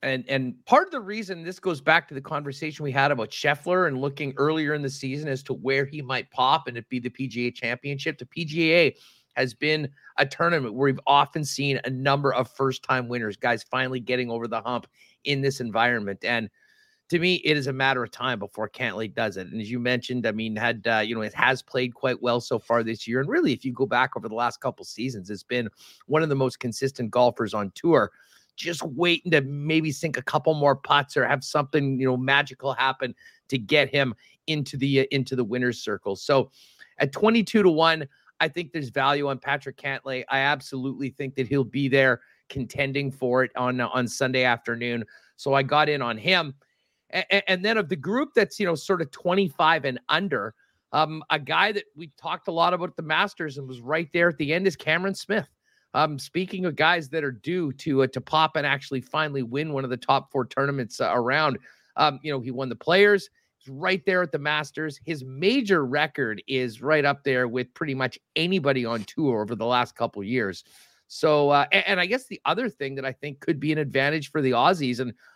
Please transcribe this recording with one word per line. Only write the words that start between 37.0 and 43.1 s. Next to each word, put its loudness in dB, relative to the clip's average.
twenty-two 4
to 8
one, 4
I 2
think -8
there's -6
value 2
on -4
Patrick -6
Cantlay. -8
I 0
absolutely -2
think -8
that -2
he'll 2
be -2
there 4
contending -4
for 2